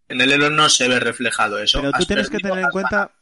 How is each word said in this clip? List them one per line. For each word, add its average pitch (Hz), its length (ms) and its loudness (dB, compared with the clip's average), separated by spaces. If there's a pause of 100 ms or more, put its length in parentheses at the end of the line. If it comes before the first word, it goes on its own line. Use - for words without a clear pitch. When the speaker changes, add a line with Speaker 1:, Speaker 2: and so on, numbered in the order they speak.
Speaker 1:
en 127 120 -4
el 135 100 4
elo 147 200 4
no 151 180 4
se 127 180 2
ve 123 120 2
reflejado 113 580 -2
eso. 104 220 0
Speaker 2:
Pero 139 140 -2
tú - 80 -2
Speaker 1:
Has 175 60 0
Speaker 2:
tienes 202 220 -2
que - 40 -8
Speaker 1:
perdido, 196 160 -6
Speaker 2:
tener 185 100 -2
en 180 80 -2
Speaker 1:
has 180 40 0
Speaker 2:
cuenta 196 260 -4
Speaker 1:
ganado. 202 140 -4 (100)